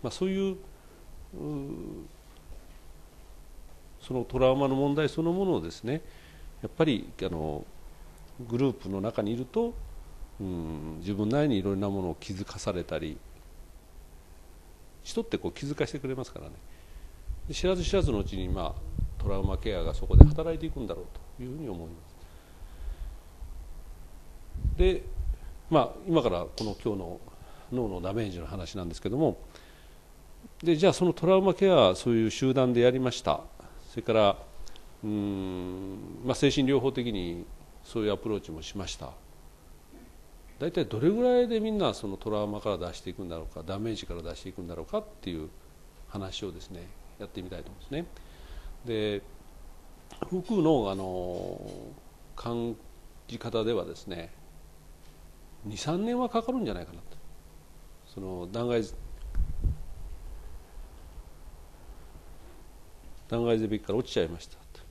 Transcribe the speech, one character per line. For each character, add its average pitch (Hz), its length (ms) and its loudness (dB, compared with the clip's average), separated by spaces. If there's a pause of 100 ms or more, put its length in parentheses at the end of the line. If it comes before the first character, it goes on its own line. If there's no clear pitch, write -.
ま 123 60 -2
あ、 - 20 -4
そ 185 160 0
う - 20 2
い 190 80 0
う、 196 160 0
う 185 40 -6 (760)
ー、 147 720 -8 (1900)
そ - 140 -8
の 120 120 0
ト 131 120 -4
ラ 131 140 8
ウ 131 40 6
マ 139 120 4
の 131 80 4
問 143 180 4
題 147 160 2
そ 160 140 -2
の 170 100 2
も 190 120 2
の 180 100 4
を 87 60 0
で 82 100 -6
す - 120 -14
ね、 143 200 -2 (580)
や 110 80 -6
っ - 80 -8
ぱ 160 80 6
り、 127 260 0 (120)
あ 92 60 -2
の、 78 360 -4 (840)
グ 117 120 -2
ル 135 100 4
ー 113 40 0
プ - 160 -8
の 98 120 -2
中 110 220 0
に 107 100 0
い - 20 0
る 123 100 -4
と、 233 280 0 (680)
う 104 40 -4
ん、 80 560 -4
自 95 160 -4
分 104 140 0
な 143 120 2
り 151 80 2
に 110 80 2
い 90 60 0
ろ 98 100 0
ん 95 60 0
な 101 100 0
も 98 140 -2
の 87 80 -2
を 78 80 -6
気 - 140 -10
づ 95 100 -6
か - 160 -10
さ 107 120 -2
れ 90 120 -2
た 78 160 -4
り、 78 180 -6 (1800)
人 - 200 -2
っ 214 40 -4
て - 140 -2
こ 87 100 -2
う - 20 -4
気 - 140 -8
づ 143 80 -4
か 139 140 0
し - 40 -8
て 151 60 -8
く 131 100 -6
れ 131 60 -2
ま 127 100 -4
す - 80 -10
か - 60 -14
ら - 80 -12
ね。 - 80 -12 (960)
で、 151 60 -4
知 175 140 0
ら 185 80 4
ず 175 80 0
知 - 100 2
ら 190 80 6
ず 151 100 4
の 104 80 2
う - 40 0
ち 98 140 -4
に、 92 100 -2
ま 90 300 -2
あ、 - 440 -4
ト 98 80 2
ラ 98 80 4
ウ 98 60 2
マ 95 140 2
ケ 107 180 0
ア 85 80 0
が 80 100 0
そ - 120 0
こ - 100 4
で - 100 12
働 160 300 4
い 156 40 -4
て 160 60 -4
い 156 60 -2
く 143 80 -6
ん 113 80 -2
だ 85 60 -4
ろ - 80 -6
う - 40 -10 (320)
と 123 60 -8
い 127 40 -8
う 127 80 -8
ふ 160 40 -8
う - 20 -8
に 131 80 -6
思 85 160 -6
い - 20 -10
ま 85 80 -10 (120)
す。 - 80 -20 (2500)
で、 185 260 6 (680)
ま 156 100 8
あ、 - 100 4 (180)
今 160 140 6
か 120 80 4
ら 87 120 2
こ - 220 -6
の 104 200 -2
今 110 100 2
日 95 60 -2
の 87 200 -8 (520)
脳 123 160 0
の 90 140 -4
ダ 92 120 -2
メ 113 100 0
ー 98 80 -4
ジ 87 80 -8
の 80 80 -8
話 95 300 -6
な 92 60 -4
ん 85 60 -4
で 85 60 -6
す - 60 -12
け 95 80 -4
ど 120 80 0
も、 147 200 4 (1300)
で、 165 120 6
じ 165 120 4
ゃ 202 40 10
あ - 20 2
そ 180 120 2
の 165 80 6
ト 165 140 0
ラ 190 80 8
ウ 190 60 8
マ 190 120 6
ケ 196 180 6
ア、 104 240 10
そ 120 160 0
う 117 40 6
い 113 120 6
う 101 40 2
集 131 220 2
団 127 200 6
で 120 80 8
や 123 100 10
り 131 80 0
ま 127 120 2
し - 100 -6
た。 - 200 2 (480)
そ - 80 -8
れ 117 60 -6
か 113 100 2
ら、 104 240 8 (640)
う 107 40 -4
ー - 20 -2
ん、 95 1120 -4
ま 127 80 0
あ、 120 40 2
精 143 140 4
神 131 160 4
療 135 140 6
法 131 120 2
的 120 200 -2
に 87 340 -4 (380)
そ - 180 -4
う 104 40 0
い 104 40 4
う 101 40 2
ア 95 40 0
プ 117 120 -6
ロ 104 80 0
ー - 20 -2
チ - 120 -10
も 80 100 -8
し - 160 -10
ま 87 100 -6
し - 80 -8
た。 65 160 -10 (1500)
大 165 120 -2
体 165 140 2
ど 110 140 -4
れ 151 100 6
ぐ 220 120 4
ら 247 200 6
い 247 80 4
で 226 100 2
み 220 120 0
ん 214 60 0
な 139 160 2
そ - 140 -6
の 95 80 -4
ト - 140 -6
ラ 104 140 2
ウ 104 40 0
マ 104 140 -4
か 110 80 0
ら 95 80 0
出 85 160 -6
し - 80 -12
て 92 80 -8
い 85 40 -8
く 98 100 -10
ん 90 40 -8
だ 85 100 -6
ろ 80 140 -8
う - 20 -16
か、 80 120 -10
ダ 95 140 -6
メ 113 120 -2
ー 104 40 -2
ジ - 100 -10
か - 80 -8
ら 85 80 -6
出 80 140 -8
し - 80 -16
て 95 60 -10
い 87 40 -14
く 95 80 -10
ん 85 60 -8
だ 85 80 -8
ろ 80 80 -8
う - 20 -8
か 214 140 -2
っ 214 40 -4 (180)
て - 80 -6
い 80 140 -4
う 80 60 -10 (580)
話 101 380 -8
を 90 80 -8
で 87 80 -14
す - 80 -16
ね、 87 180 -12 (320)
や - 80 -10
っ - 20 -14
て 98 120 -10
み 90 80 -10
た 90 80 -10
い 78 60 -10
と - 60 -14
思 - 60 -16
う - 20 -18
ん - 40 -18
で - 60 -16
す - 40 -8
ね。 165 140 -4 (800)
で、 107 360 0 (1120)
僕 180 200 -2 (100)
の、 131 300 6
あ 95 40 -2
の、 90 640 -4 (760)
感 117 400 -2 (520)
じ 117 120 -10
方 113 240 0
で 117 100 2
は 87 120 0
で 82 100 -10
す - 120 -14
ね、 85 260 -8 (1300)
二、 104 120 -8
三 175 280 0
年 240 140 0
は 247 100 2
か 226 140 0
か 254 80 -2
る 254 80 0
ん 196 60 0
じ 110 60 0
ゃ - 20 -2
な 87 80 -4
い - 40 -8
か 80 80 -16
な 85 60 -14
と。 - 180 -12 (880)
そ - 160 -14
の 90 300 -6
断 117 160 -2
崖、 117 160 4 (4000)
断 117 160 0
崖 117 120 4
絶 110 120 0
壁 107 100 0
か - 140 -4
ら 120 60 2
落 127 100 -4
ち - 40 -10
ち - 60 2
ゃ 87 40 4
い 80 40 0
ま 82 120 -8
し - 80 -16
た - 100 -16
と。 - 340 -18